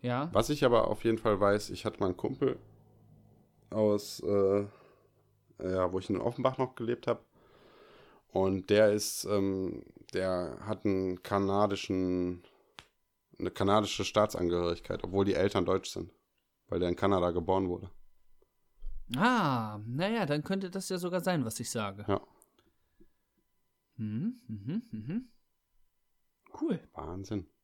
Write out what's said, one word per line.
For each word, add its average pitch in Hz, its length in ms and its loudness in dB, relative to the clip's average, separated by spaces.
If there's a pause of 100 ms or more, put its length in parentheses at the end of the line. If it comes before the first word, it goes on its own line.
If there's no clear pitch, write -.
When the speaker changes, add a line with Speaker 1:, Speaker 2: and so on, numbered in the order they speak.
Speaker 1:
Ja. 123 320 -2
Speaker 2:
Was 117 160 4
ich 147 160 2
aber 120 220 6
auf - 160 -2
jeden 113 120 4
Fall 104 240 2
weiß, 101 300 2
ich - 160 -6
hatte 107 140 -4
mal 104 60 2
einen 92 120 0
Kumpel 131 400 -2 (1120)
aus, 104 500 0
äh, 101 460 4 (960)
ja, 92 280 0
wo 92 80 -2
ich 92 120 -6
in 95 80 0
Offenbach 127 400 0
noch 127 160 -2
gelebt 117 320 -6
hab. - 180 -2 (1040)
Und 95 380 0
der 104 240 6
ist, - 320 -2
ähm, 98 580 -2 (300)
der 90 480 -2
hat 101 240 -8
einen 95 380 0
kanadischen, 95 1200 0 (960)
eine 92 120 -4
kanadische 101 540 2
Staatsangehörigkeit, 87 960 0
obwohl 92 220 2
die 98 80 2
Eltern 95 320 2
deutsch 92 260 0
sind, 87 220 -10 (560)
weil 87 100 -2
der 87 120 0
in 90 60 0
Kanada 95 340 2
geboren 90 400 0
wurde. 90 200 -8 (1300)
Speaker 1:
Ah, 139 680 2
naja, 185 400 -2
dann 147 180 -2
könnte 190 260 -4
das 190 200 -8
ja 185 80 -2
sogar 175 240 -2
sein, 170 240 0
was 110 120 -8
ich 113 120 -8
sage. 104 360 -6
Speaker 2:
Ja. 101 140 2 (1800)
Speaker 1:
Mhm, 117 500 -6
mhm, 113 440 -6
mhm. 147 380 -8 (1300)
Cool. 277 180 0 (140)
Speaker 2:
Wahnsinn. 92 540 -8 (180)